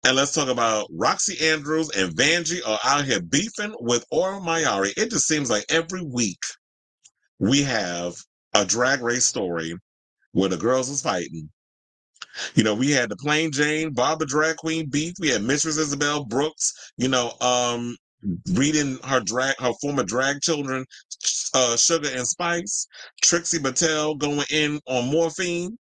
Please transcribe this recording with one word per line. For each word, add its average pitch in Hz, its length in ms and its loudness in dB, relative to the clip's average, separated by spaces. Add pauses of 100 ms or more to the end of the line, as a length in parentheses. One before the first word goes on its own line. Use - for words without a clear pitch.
And 131 120 4
let's 139 180 0
talk 143 140 0
about 113 420 0
Roxy 156 560 -2
Andrews 156 500 0
and 92 200 0
Vanjie 160 500 0
are 107 180 0
out 139 200 2
here 113 180 0
beefing 208 560 -4
with 120 320 0
Aura 190 300 0
Mayari. 139 560 0
It 233 160 0
just 156 160 0
seems 147 220 0
like 107 180 2
every 165 340 0
week 120 400 -4 (960)
we 135 240 4
have 87 520 -2 (400)
a 104 100 4
Drag 123 380 0
Race 120 220 0
story 85 480 -2 (600)
where 98 160 2
the 92 80 0
girls 127 320 0
is 143 120 -4
fighting. 82 480 -4 (1080)
You 107 80 6
know, 107 100 4
we 127 160 0
had 123 180 2
the 104 80 -6
Plain 151 360 0
Jane, 151 400 0
Barbara 151 340 2
Drag 156 300 2
Queen 160 340 -4
beef. 156 300 -2
We 160 80 0
had 107 160 2
Mistress 147 340 0
Isabel 147 460 0
Brooks, 135 480 -2 (240)
you 123 100 0
know, 123 340 2
um, 120 560 0 (540)
reading 151 540 2
her 131 160 2
drag, 123 400 0
her 123 200 2
former 143 220 0
drag 131 380 0
children, 135 440 0 (680)
uh, 127 220 4
Sugar 165 360 2
and 123 140 -2
Spice. 175 640 -2 (340)
Trixie 170 380 2
Mattel 151 580 0
going 147 320 0
in 151 360 0
on 127 220 0
Morphine. 170 760 0